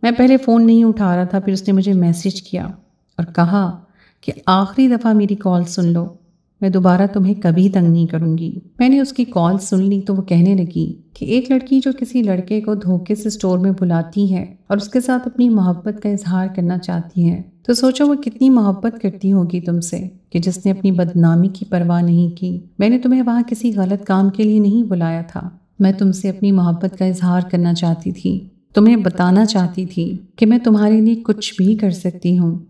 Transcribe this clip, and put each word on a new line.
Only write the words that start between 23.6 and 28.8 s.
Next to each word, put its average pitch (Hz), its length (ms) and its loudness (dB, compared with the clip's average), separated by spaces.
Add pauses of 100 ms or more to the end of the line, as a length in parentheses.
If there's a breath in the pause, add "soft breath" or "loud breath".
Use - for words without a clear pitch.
गलत 196 320 -2
काम 196 240 2
के 196 140 -2
लिए 214 160 2
नहीं 208 260 2
बुलाया 165 400 -4
था, 175 260 -12 (280)
मैं 190 180 2
तुमसे 190 320 -2
अपनी 190 240 0
मोहब्बत 175 420 0
का 190 120 -2
इजहार 180 440 0
करना 175 240 0
चाहती 170 380 -4
थी, 185 260 -4 (360)
तुम्हें 220 280 6